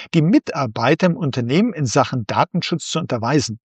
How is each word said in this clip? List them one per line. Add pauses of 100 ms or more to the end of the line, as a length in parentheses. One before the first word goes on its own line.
(140)
die
Mitarbeiter
im
Unternehmen
in
Sachen
Datenschutz
zu
unterweisen.